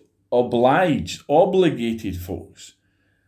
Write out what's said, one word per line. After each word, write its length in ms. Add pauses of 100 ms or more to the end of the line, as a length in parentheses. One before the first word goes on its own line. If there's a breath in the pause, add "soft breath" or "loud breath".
(320)
obliged, 960
obligated, 920
folks, 580 (520)